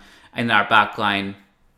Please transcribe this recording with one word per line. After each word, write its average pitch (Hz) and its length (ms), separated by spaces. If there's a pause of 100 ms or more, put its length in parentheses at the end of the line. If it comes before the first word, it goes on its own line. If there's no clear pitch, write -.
(380)
in 120 140
our 104 180
back 107 280
line. 101 380 (420)